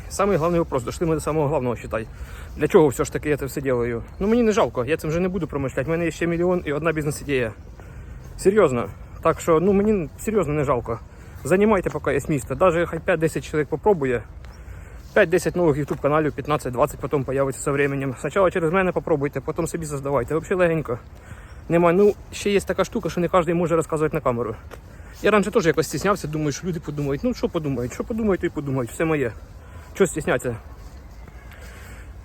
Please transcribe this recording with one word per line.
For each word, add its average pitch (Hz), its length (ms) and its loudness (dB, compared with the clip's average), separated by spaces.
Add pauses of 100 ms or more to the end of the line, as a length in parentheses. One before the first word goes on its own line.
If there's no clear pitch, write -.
самий 196 280 2
головний 170 220 2
вопрос, 143 240 0
дошли 123 240 -4
ми 160 80 2
до 147 60 -2
самого 151 260 0
головного, 127 280 0
считай. 113 320 -6 (500)
Для 151 100 0
чого 160 200 8
все 139 160 0
ж - 100 -6
таки 147 160 -2
я 143 80 2
це 143 80 -6
все 139 160 -6
делаю? 120 420 0 (160)
Ну, 196 80 0
мені 233 160 4
не 214 80 4
жалко, 131 340 2
я 156 120 0
цим 160 120 -4
вже 160 100 0
не 185 100 2
буду 180 180 -4
промишляти, 139 400 -4
в - 20 -2
мене 165 160 0
є 165 60 -2
ще 165 160 -2
мільйон 175 380 2
і 147 80 -2
одна 156 180 0
бізнес-ідея. 139 640 -2 (840)
Серйозно. 156 520 4 (320)
Так 160 200 2
що, 160 180 6
ну, 196 140 4
мені 196 360 2 (100)
серйозно 190 340 0
не 151 100 2
жалко. 120 360 -2 (440)
Займайте, 196 460 4
поки 147 240 -2
є 135 140 2
місце. 135 280 -2
Даже 170 300 4
хай 160 140 -6
п'ять-десять 160 460 0
чоловік 151 240 -2
попробує. 139 540 2 (880)
П'ять-десять 175 420 4
нових 165 220 4
YouTube 147 240 -4
каналів, 151 320 2
п'ятнадцять-двадцять 143 680 -2
потім 143 240 -2
появиться 135 380 -2
со 151 100 -2
временем. 139 480 0
Спочатку 175 320 2
через 165 200 0
мене 185 200 4
попробуйте, 147 500 0
потім 156 260 -4
собі 165 180 -6
создавайте. 139 500 -2
Взагалі 160 240 0
легенько. 165 400 2 (680)
Нема, 170 240 6
ну, 202 200 6 (180)
ще - 180 -2
є 202 100 4
така 185 240 0
штука, 175 260 -4
що 175 120 -2
не 170 60 2
кожен 170 300 2
може 170 180 2
розказувати 156 420 0
на 147 40 -4
камеру. 117 340 0 (640)
Я 190 100 4
раніше 208 200 4
теж 196 140 2
якось 156 220 2
стіснявся, 175 400 0
думаю, 151 240 -2
що - 160 -6
люди 175 120 -2
подумають. 143 440 -4
Ну, 247 100 0
що - 160 -2
подумають, 151 440 -2
що - 100 -6
подумають, 220 380 0
то 185 60 0
і - 20 0
подумають, 135 420 -4
все - 140 -2
моє. 147 260 2 (600)
Чого 190 140 4
стіснятися? 131 500 -2 (1700)